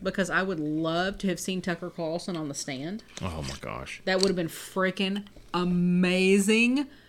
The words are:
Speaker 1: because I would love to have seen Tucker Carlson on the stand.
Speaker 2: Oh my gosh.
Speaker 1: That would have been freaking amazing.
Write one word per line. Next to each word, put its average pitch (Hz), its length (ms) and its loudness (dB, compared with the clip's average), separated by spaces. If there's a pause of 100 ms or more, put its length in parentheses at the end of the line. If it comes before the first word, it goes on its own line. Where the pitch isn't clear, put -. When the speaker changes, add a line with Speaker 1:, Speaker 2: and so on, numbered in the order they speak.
Speaker 1:
because 185 260 0
I 165 120 2
would 185 180 -2
love 160 580 0
to - 100 -2
have 170 120 0
seen 185 220 -4
Tucker 180 280 -4
Carlson 170 460 -4
on 156 120 -4
the 139 60 -6
stand. 147 480 -6 (200)
Speaker 2:
Oh 80 260 -4
my 65 120 -8
gosh. 58 440 -10
Speaker 1:
That - 140 2
would 190 80 2
have 190 100 2
been 170 120 -2
freaking 190 760 -2 (300)
amazing. 185 1300 4 (220)